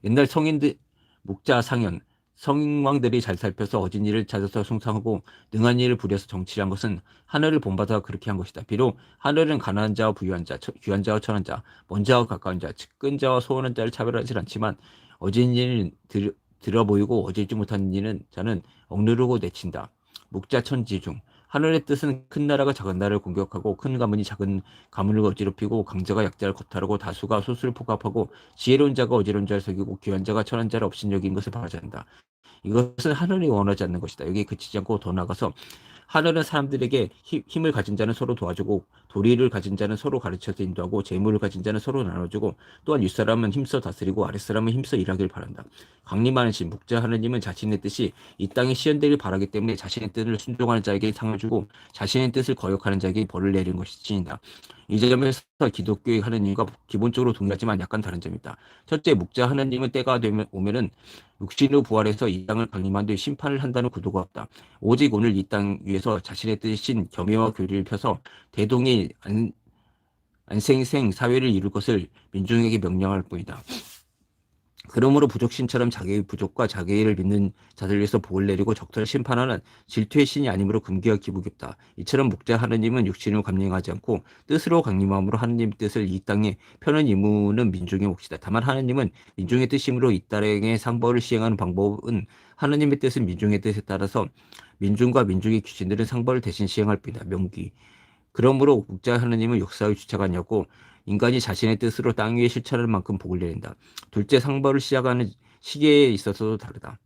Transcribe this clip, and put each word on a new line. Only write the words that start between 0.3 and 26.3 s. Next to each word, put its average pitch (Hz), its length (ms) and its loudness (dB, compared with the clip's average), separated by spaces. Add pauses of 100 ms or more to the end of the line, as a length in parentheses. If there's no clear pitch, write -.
목자 120 380 0
상현, 113 380 -2 (360)
성왕들이 143 840 2
잘 101 160 -2
살펴서 101 460 -2
어진 101 240 -2
이를 104 200 0
찾아서 101 380 -4
숭상하고 107 600 -4 (280)
능한 120 300 4
일을 123 160 2
부려서 98 280 -2
정치를 95 380 -6
한 95 60 -2
것은 95 320 -4 (240)
하늘을 156 340 2
본받아 101 400 0
그렇게 101 300 -8
한 98 80 -4
것이다. - 260 -10
비록 117 320 0 (220)
하늘은 151 420 2
가난한 107 340 0
자와 110 200 2
부유한 90 320 -4
자, 65 120 -10
처-, - 140 -10 (100)
귀한 98 220 0
자와 107 160 0
천한 104 240 -2
자, - 200 -8 (260)
먼 101 160 -2
자와 120 220 6
가까운 92 300 -6
자, 80 140 -6
측근 - 460 -6
자와 131 240 2
소원한 131 340 -2
자를 117 160 -2
차별하지 120 460 -4
않지만, 104 400 -4 (420)
어진 120 340 2
이를 120 380 0 (160)
들-, 101 260 -2 (280)
들어 110 240 2
보이고 104 420 2
어질지 98 280 -4
못한 98 380 -2
이는, 101 280 -4 (100)
자는 95 300 -4 (260)
억누르고 117 520 2
내친다. 80 520 -8 (380)
목자 120 320 -2
천지 117 400 -4
중 - 180 -10 (300)
하늘의 156 360 2
뜻은 139 440 -2
큰 147 160 -2
나라가 139 280 2
작은 95 260 -4
나라를 101 200 2
공격하고, 95 560 -4
큰 131 220 -4
가문이 107 260 0
작은 98 380 -4 (300)
가문을 104 300 2
어지럽히고, 101 640 0
강자가 101 400 -2
약자를 98 300 -4